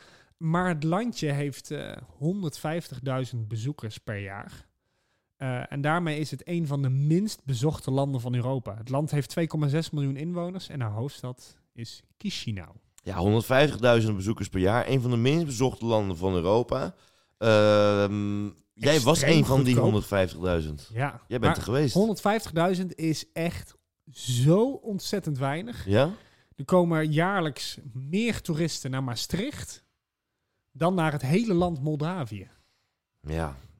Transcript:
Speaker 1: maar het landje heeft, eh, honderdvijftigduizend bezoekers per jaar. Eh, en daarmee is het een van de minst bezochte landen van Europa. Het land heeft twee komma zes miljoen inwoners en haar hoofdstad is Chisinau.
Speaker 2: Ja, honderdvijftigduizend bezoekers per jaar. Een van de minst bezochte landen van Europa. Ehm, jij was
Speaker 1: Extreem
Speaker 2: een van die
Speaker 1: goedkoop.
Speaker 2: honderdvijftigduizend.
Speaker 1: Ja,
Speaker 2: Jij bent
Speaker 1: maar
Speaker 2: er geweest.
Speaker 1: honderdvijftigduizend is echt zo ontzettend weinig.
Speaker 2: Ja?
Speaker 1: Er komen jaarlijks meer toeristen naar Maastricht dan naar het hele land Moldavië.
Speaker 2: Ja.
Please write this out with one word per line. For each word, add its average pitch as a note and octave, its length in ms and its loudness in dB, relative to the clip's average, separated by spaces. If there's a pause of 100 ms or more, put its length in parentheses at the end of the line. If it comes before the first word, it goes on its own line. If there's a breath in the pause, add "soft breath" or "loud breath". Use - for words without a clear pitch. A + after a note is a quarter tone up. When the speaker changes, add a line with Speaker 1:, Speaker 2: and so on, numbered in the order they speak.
(380 soft breath)
Speaker 1:
maar E3+ 300 0
het D#3 160 -2
landje F3 480 0
heeft, C#3+ 400 -4
eh, C#3 260 -8 (200)
honderdvijftigduizend C3+ 1300 -4
bezoekers A2+ 500 -6
per G#2+ 200 -8
jaar. G2 480 -12 (720)
Eh, B2+ 360 -6
en C#3+ 100 -4
daarmee D#3 380 0
is D#3 120 -4
het C3+ 160 -10
een E3+ 200 -2
van C#3 140 -2
de C3 80 2
minst D#3 560 0
bezochte C3+ 460 -2
landen C3+ 300 0
van B2 140 -4
Europa. B2 420 -4
Het A2+ 120 -12
land D3 220 -2
heeft D3 180 -2
twee E3+ 180 -2
komma D3+ 200 -2
zes D#3 220 0
miljoen C#3 260 -2
inwoners F3 540 -6
en C#3 120 -8
haar A2 100 -2
hoofdstad B2 680 -10 (160)
is - 280 -14 (160)
Chisinau. G#2 520 -8 (340)
Speaker 2:
Ja, F#2+ 140 -6
honderdvijftigduizend A2+ 960 4
bezoekers G2+ 340 -4
per F#2+ 100 -2
jaar. G2+ 280 4
Een C3 140 2
van B2 100 -2
de A#2+ 60 2
minst D3 280 2
bezochte B2 400 -2
landen G#2 320 0
van F#2 160 0
Europa. A#2+ 640 0 (420 soft breath)
Ehm, G#2 1080 4 (280)
jij D3 280 4
was A2 40 -2 (160)
Speaker 1:
Extreem D#3 160 6
Speaker 2:
een - 80 6
van C3+ 120 4
die C#3 80 4
Speaker 1:
goedkoop. A#2+ 180 6
Speaker 2:
honderdvijftigduizend. F2 1120 0
Speaker 1:
Ja, C3 340 -6
Speaker 2:
Jij A#2+ 120 -4
bent - 20 -2
Speaker 1:
maar F#2 140 4
Speaker 2:
er G#2+ 60 -4
geweest. C3+ 320 0
Speaker 1:
honderdvijftigduizend F#3 1040 0
is D#3+ 380 -4
echt - 420 -6 (360)
zo D3+ 600 2
ontzettend F#3+ 640 -6
weinig. D3+ 480 -6
Speaker 2:
Ja? A#2+ 260 4 (440 soft breath)
Speaker 1:
Er C3+ 100 -10
komen E3 460 4
jaarlijks E3 680 0 (160)
meer F3 480 -2
toeristen D#3 500 -4
naar C3+ 120 -2
Maastricht - 800 -6 (880)
dan E3 220 0
naar D#3+ 180 2
het D3 100 -4
hele G3 320 2
land E3+ 280 0
Moldavië. D3 680 -4 (720)
Speaker 2:
Ja. D#2 340 -4 (240)